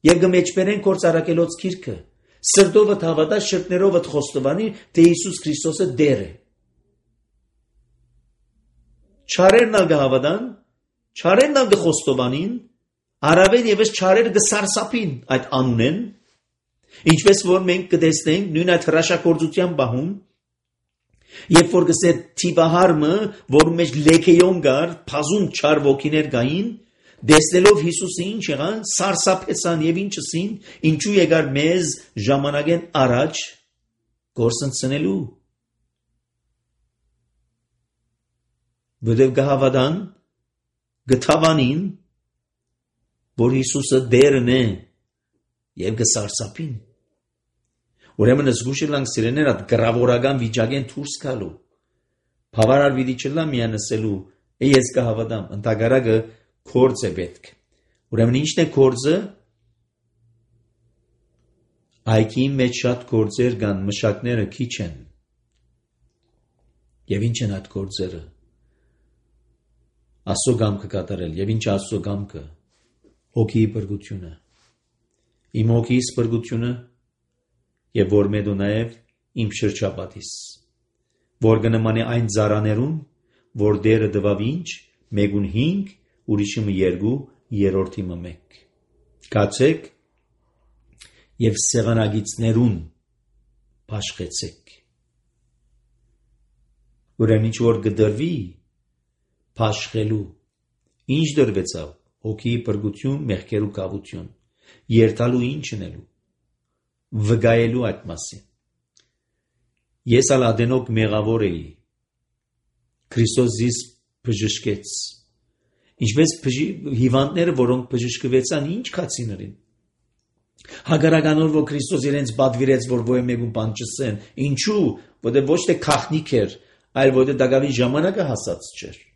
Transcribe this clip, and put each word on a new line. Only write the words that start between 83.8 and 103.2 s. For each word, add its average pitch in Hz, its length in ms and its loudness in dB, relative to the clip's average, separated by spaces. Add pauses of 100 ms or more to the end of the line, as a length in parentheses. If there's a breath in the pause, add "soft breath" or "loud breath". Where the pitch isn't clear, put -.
տվավ 101 320 0
ինչ, 156 240 -6 (460)
մեկուն 101 340 0
հինգ, 180 480 -4 (340)
ուրիշը 104 360 -2
մը 98 100 -2
երկու, 95 420 -2 (340 soft breath)
երրորդի 95 540 -2
մը 87 120 -10
մեկ։ 85 400 -18 (680)
Գացեք 107 600 0 (1500 soft breath)
և 110 180 0
սեղանագիծներուն 113 1160 0 (1120)
բաշխեցեք։ - 840 -10 (2500)
Ուրեմն 110 300 2
ինչ 110 80 -6
որ 117 220 2
կդրվի 107 560 -2 (1200)
բաշխելու, 107 680 -4 (840)
ինչ 147 220 0
դրվեցավ, 95 580 -2 (360)
հոգիի 117 360 -4
փրկություն, 110 600 -6